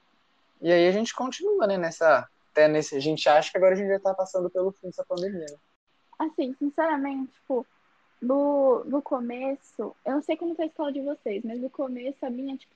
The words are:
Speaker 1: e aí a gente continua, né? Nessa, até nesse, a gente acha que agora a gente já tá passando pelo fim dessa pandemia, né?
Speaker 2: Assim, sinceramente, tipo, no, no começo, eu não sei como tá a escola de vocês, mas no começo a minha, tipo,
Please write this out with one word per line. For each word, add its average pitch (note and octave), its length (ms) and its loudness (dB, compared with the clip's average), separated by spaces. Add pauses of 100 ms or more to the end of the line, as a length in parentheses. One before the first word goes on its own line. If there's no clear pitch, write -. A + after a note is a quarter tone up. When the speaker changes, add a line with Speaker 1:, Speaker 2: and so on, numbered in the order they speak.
(600)
Speaker 1:
e E3 120 0
aí F3 160 8
a F#3 40 6
gente G#3+ 220 -2
continua, E4+ 540 0
né? G3 100 0
Nessa, E3 500 4 (240)
até D3+ 160 6
nesse, D3+ 280 0
a C#3 40 -2
gente D3+ 300 0
acha D#3 220 6
que - 60 -2
agora F#3 180 6
a - 20 0
gente G3+ 120 -2
já G3 100 2
tá F#3+ 160 -2
passando F#3 340 -2
pelo F#3 220 -2
fim F#3 160 -14
dessa F3+ 180 -10
pandemia, F3+ 400 -6
né? D3 120 -16 (600)
Speaker 2:
Assim, D4+ 400 -4
sinceramente, C#4 760 -2
tipo, B3+ 300 -4 (560)
no, C#4 640 2
no C4+ 180 -2
começo, B3 1000 -6
eu B3+ 100 -4
não D4 100 0
sei D#4+ 120 -2
como E4+ 200 -6
tá E4 80 -4
a - 20 -2
escola D#4 260 -6
de C#4 100 -6
vocês, B3+ 440 -6
mas A#3 160 -8
no C4 80 -6
começo C4 560 -8
a C4 60 -6
minha, C4+ 260 -8
tipo, - 180 -20